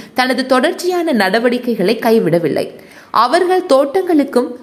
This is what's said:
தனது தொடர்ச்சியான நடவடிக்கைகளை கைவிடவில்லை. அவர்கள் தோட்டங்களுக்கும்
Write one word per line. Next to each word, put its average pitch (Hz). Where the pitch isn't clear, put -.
தனது 254
தொடர்ச்சியான 330
நடவடிக்கைகளை 226
கைவிடவில்லை. 175
அவர்கள் 349
தோட்டங்களுக்கும் 285